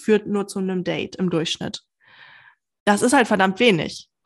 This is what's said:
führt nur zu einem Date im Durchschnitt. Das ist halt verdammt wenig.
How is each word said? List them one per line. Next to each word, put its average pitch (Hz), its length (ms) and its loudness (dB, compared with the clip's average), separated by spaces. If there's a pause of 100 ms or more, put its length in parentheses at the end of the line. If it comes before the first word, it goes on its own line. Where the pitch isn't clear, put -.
führt 208 280 0
nur 202 180 -2
zu 202 140 -10
einem 185 240 -4
Date 170 320 -6
im 180 140 -2
Durchschnitt. - 520 -6 (1040)
Das 202 160 2
ist 247 100 2
halt 269 140 4
verdammt 190 320 2
wenig. 214 500 2 (180)